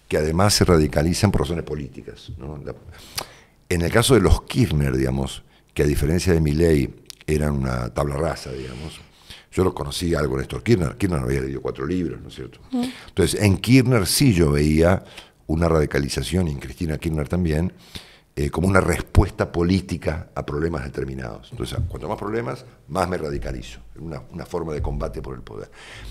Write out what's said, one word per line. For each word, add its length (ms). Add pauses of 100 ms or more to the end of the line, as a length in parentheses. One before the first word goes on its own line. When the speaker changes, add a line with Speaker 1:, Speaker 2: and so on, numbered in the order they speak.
Speaker 1:
que 100
además 360
se 120
radicalizan 680
por 100
razones 240
políticas, 720
¿no? 260
La, 100 (960)
en 120
el 100
caso 220
de 80
los 220
Kirchner, 520
digamos, 480 (300)
que 100
a 20
diferencia 460
de 80
Milei 560 (320)
eran 240
una 420
tabla 220
rasa, 380
digamos, 480 (500)
yo 140
lo 80
conocí 420
algo, 220
Néstor 260
Kirchner. 320
Kirchner 260
había 200
leído 200
cuatro 240
libros, 360
¿no 80
es 60
cierto? 240 (120)
Speaker 2:
Mm. 120 (260)
Speaker 1:
Entonces, 320
en 160
Kirchner 500
sí 260
yo 180
veía 520 (440)
una 200
radicalización, 800
y 40
en 80
Cristina 380
Kirchner 300
también, 460 (640)
eh, 120
como 180
una 140
respuesta 680
política 840
a 100
problemas 380
determinados. 680
Entonces, 260 (100)
cuanto 220
más 80
problemas, 480 (240)
más 180
me 100
radicalizo. 640 (180)
Una, 240 (120)
una 120
forma 280
de 80
combate 400
por 140
el 60
poder. 300 (400)